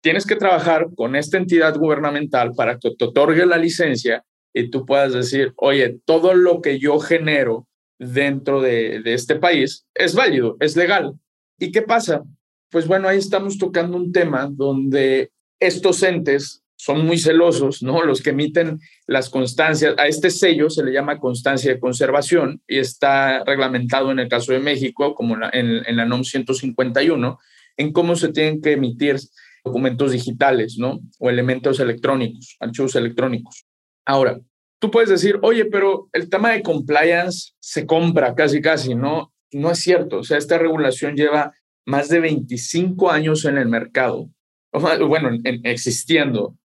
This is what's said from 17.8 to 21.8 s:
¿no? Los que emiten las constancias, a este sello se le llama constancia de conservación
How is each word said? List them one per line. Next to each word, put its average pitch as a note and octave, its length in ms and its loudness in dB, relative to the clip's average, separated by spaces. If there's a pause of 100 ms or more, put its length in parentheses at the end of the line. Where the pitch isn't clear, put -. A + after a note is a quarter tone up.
¿no? C#3 200 0
Los D3 200 0
que D3+ 80 -2
emiten D#3 480 0 (280)
las C3 220 0
constancias, D3 680 0
a D3 80 2
este D3+ 240 0
sello D#3 400 2
se D#3 120 -2
le C3+ 100 -2
llama C#3+ 260 -2
constancia C3 560 -2
de B2+ 40 -4
conservación C#3 880 0